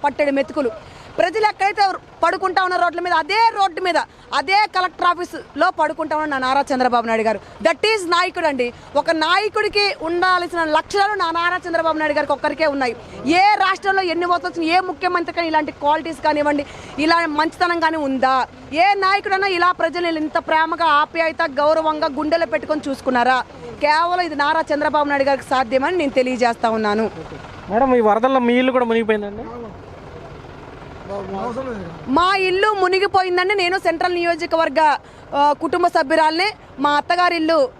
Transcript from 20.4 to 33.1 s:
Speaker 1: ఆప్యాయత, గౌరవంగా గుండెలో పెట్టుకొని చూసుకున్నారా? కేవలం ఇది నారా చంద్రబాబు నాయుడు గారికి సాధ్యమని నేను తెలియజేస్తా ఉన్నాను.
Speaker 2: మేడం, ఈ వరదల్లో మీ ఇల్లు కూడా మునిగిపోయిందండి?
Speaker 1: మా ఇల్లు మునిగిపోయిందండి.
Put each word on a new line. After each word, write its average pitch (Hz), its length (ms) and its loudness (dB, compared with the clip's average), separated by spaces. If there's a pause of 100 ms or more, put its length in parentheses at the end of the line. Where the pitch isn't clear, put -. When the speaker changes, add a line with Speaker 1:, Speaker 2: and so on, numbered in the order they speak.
Speaker 1:
ఆప్యాయత, 320 640 0
గౌరవంగా 311 580 0
గుండెలో 302 380 0
పెట్టుకొని 302 440 -4
చూసుకున్నారా? 254 540 0 (380)
కేవలం 339 400 2
ఇది 311 140 -4
నారా 302 280 0 (100)
చంద్రబాబు 294 360 0
నాయుడు 277 140 0
గారికి 269 260 0
సాధ్యమని 269 480 0
నేను 285 140 0
తెలియజేస్తా 240 580 0
ఉన్నాను. 220 420 0 (580)
Speaker 2:
మేడం, 247 260 4
ఈ 240 60 4
వరదల్లో 226 380 4
మీ 240 140 2
ఇల్లు 254 180 4
కూడా 247 140 2
మునిగిపోయిందండి? 220 580 -2 (2750)
Speaker 1:
మా 349 280 2
ఇల్లు 381 380 2
మునిగిపోయిందండి. 370 840 2